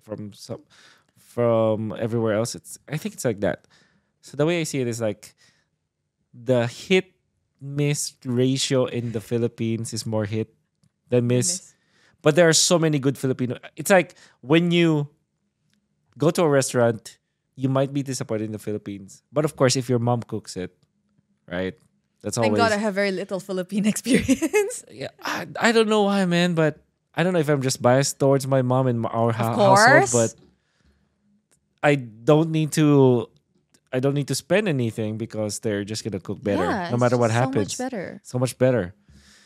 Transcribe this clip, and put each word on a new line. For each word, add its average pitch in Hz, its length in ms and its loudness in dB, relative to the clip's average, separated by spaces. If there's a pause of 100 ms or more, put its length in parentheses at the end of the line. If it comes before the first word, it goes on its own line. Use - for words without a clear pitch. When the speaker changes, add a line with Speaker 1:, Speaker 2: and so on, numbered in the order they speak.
Speaker 1:
from 104 320 -14
some, - 260 -14 (580)
from 110 800 0
everywhere 113 360 -2
else. 113 200 -2
It's, - 240 -18 (100)
I 147 80 -6
think 208 180 -10
it's - 100 -8
like 104 160 -4
that. 92 260 -4 (560)
So - 140 -20
the 147 100 0
way 170 140 0
I 156 40 -4
see 139 160 -6
it 120 80 -2
is, 117 120 -6
like, - 340 -6 (1000)
the 120 320 0
hit 185 480 -2 (460)
miss 143 540 -4 (100)
ratio 131 600 0
in 117 260 -6
the 113 80 -6
Philippines 113 760 -4
is 107 100 -8
more 110 220 -4
hit 110 260 -6 (560)
than 123 180 2
miss. 123 200 2
Speaker 2:
Miss. - 280 -8 (480)
Speaker 1:
But 151 120 4
there 170 140 6
are 160 100 6
so 175 200 4
many 156 200 0
good 131 180 -2
Filipino. 127 400 -4 (200)
It's 151 140 -4
like 180 240 4 (280)
when 170 300 2
you 160 360 2 (1080)
go 156 120 4
to 180 120 0
a 160 60 4
restaurant, 123 680 0 (360)
you 131 140 -4
might 139 260 0
be 143 80 -2
disappointed 123 420 -6
in 110 80 -8
the 107 60 -10
Philippines. 101 640 -12 (100)
But 151 120 0
of 151 100 -4
course, 131 220 2
if 127 120 -4
your 123 120 0
mom 120 260 -2
cooks - 300 -12
it, 92 180 -10 (720)
right? 90 320 -6 (440)
That's 104 140 -6
Speaker 2:
Thank 120 220 2
Speaker 1:
always - 0 -
Speaker 2:
God 226 140 2
I 202 100 0
have 214 120 -2
very 202 180 -2
little 185 260 -8
Philippine 190 480 -6
<laughs> 208 60 2
experience. 294 1000 0
Speaker 1:
Yeah, - 320 -12
I, - 240 -8 (140)
I 220 100 4
don't 226 180 4
know 214 140 2
why, 202 240 2
man, 175 280 0
but 156 260 0 (340)
I 151 80 0
don't 185 100 2
know 175 60 0
if 147 100 0
I'm 143 140 0
just 131 180 -2
biased 131 380 2
towards 139 300 2
my 135 140 2
mom 127 260 0
and 117 140 0
my, 110 80 -4
our 113 200 2
Speaker 2:
Of 110 60 -2
Speaker 1:
hou-, 117 80 -2 (100)
household, 196 220 6 (340)
Speaker 2:
course. - 20 -4
Speaker 1:
but 117 220 2 (1500)
I 147 100 4
don't 135 560 2
need 156 220 -2
to, 135 560 4 (640)
I 131 80 -2
don't 139 140 0
need 143 140 -4
to 135 60 -4
spend 208 340 -2
anything 113 500 -4
because 107 420 -6
they're 104 240 -4
just 107 180 -8
gonna 98 180 -8
cook - 220 -10
better, 98 220 0
Speaker 2:
Yeah, - 260 -4
Speaker 1:
no 123 60 -2
Speaker 2:
it's 120 40 0
Speaker 1:
matter 123 160 4
what 120 140 2
Speaker 2:
just 117 80 0
so 131 80 2
much - 80 -4
Speaker 1:
happens. - 240 -2
Speaker 2:
better. 247 460 -8
Speaker 1:
So - 160 -8
much 123 180 -4
better. 120 360 0 (520)